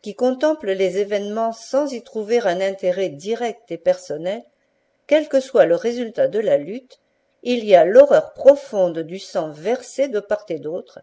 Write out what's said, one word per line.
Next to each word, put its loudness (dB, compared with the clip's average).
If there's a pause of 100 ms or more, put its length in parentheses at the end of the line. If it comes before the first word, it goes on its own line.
qui -14
contemple -2
les -2
événements -4
sans -4
y -10
trouver -4
un 0
intérêt -2
direct -8
et -8
personnel, -4 (640)
quel 2
que 0
soit 4
le 2
résultat -4
de -4
la 0
lutte, -10 (420)
il -2
y 6
a 8
l'horreur 6
profonde 2
du -10
sang -8
versé -4
de -4
part -6
et -8
d'autre -12